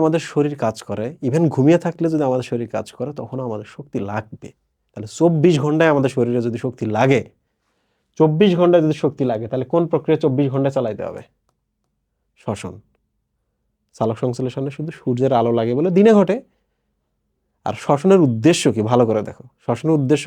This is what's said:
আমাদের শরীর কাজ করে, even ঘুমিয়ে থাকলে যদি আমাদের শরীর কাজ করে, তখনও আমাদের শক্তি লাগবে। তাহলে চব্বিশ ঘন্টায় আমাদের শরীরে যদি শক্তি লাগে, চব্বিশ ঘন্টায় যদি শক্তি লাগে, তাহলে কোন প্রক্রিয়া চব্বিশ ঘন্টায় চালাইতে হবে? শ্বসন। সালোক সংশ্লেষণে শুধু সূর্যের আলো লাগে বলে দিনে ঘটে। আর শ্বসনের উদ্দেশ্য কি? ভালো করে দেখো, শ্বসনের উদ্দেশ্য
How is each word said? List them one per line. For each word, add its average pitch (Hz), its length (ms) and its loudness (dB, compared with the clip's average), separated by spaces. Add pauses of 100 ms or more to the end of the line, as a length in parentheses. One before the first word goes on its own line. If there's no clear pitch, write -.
আমাদের 160 220 0 (100)
শরীর 147 220 -2 (100)
কাজ 110 120 -2 (120)
করে, 104 180 -8 (220)
even 151 140 0 (120)
ঘুমিয়ে 151 300 4
থাকলে 165 300 -4
যদি 151 140 0
আমাদের 127 220 -2
শরীর 117 260 -6
কাজ 107 100 -8 (100)
করে, 127 140 -8 (100)
তখনও 131 280 -10
আমাদের 107 260 -10
শক্তি - 240 -12 (120)
লাগবে। 107 380 -10 (420)
তাহলে 110 180 -14 (100)
চব্বিশ 165 360 4 (100)
ঘন্টায় 156 300 2
আমাদের 139 220 2
শরীরে 120 300 0
যদি 117 180 -4
শক্তি 123 200 -8 (140)
লাগে, 131 220 4 (960)
চব্বিশ 160 320 4 (100)
ঘন্টায় 175 260 4
যদি 156 160 0
শক্তি 143 280 -2
লাগে, 113 200 -6
তাহলে 127 220 -6
কোন 170 100 2 (100)
প্রক্রিয়া 156 320 0
চব্বিশ 143 280 0
ঘন্টায় 139 240 -2
চালাইতে 110 320 -4
হবে? - 140 -14 (1200)
শ্বসন। 98 320 -10 (1200)
সালোক 113 240 -2
সংশ্লেষণে 127 540 -6
শুধু 156 220 -10
সূর্যের 127 420 -2
আলো 117 180 0
লাগে 117 200 -2
বলে 170 200 0
দিনে 220 200 6
ঘটে। 190 180 2 (1300)
আর - 80 -6 (100)
শ্বসনের 185 420 4
উদ্দেশ্য 123 380 2 (100)
কি? 110 60 -2 (100)
ভালো 123 180 4
করে 107 200 0
দেখো, - 160 -18 (200)
শ্বসনের 156 340 -2
উদ্দেশ্য 139 280 0